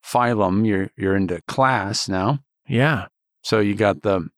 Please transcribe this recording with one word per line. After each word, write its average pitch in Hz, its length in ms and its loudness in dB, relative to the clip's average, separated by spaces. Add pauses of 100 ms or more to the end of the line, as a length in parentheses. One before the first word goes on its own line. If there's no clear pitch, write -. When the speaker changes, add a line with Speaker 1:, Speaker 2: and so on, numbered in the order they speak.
Speaker 1:
phylum, 110 600 0
you're, 95 300 0
you're 95 180 0
into 90 320 -2
class 110 600 -2
now. 98 300 0 (280)
Speaker 2:
Yeah. 127 400 0 (360)
Speaker 1:
So 110 160 0
you 101 160 2
got 98 280 2
the 95 240 0 (100)